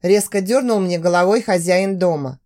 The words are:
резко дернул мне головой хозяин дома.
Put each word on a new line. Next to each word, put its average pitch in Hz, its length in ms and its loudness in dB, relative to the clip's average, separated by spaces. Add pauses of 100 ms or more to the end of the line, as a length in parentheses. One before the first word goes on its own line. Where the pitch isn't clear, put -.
резко 202 380 0
дернул 233 380 0
мне 180 200 -2
головой 180 440 2
хозяин 185 560 0
дома. 147 480 -2